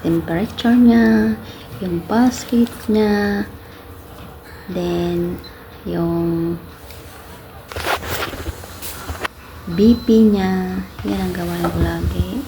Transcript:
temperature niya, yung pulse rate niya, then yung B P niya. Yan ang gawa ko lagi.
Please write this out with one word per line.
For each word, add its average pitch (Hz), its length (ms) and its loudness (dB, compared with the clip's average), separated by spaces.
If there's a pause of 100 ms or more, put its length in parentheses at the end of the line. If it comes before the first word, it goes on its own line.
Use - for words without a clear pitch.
temperature 170 720 0
niya, 226 560 6 (480)
yung 170 240 -4
pulse 240 480 2
rate 233 280 2 (120)
niya, 202 560 2 (1200)
then 175 720 -2 (480)
yung 170 720 0 (3000)
B 214 240 6
P 220 320 6
niya. 185 480 0 (320)
Yan 196 160 -2
ang 185 80 -4
gawa 175 240 -4 (160)
ko 170 80 -2
lagi. 175 680 -2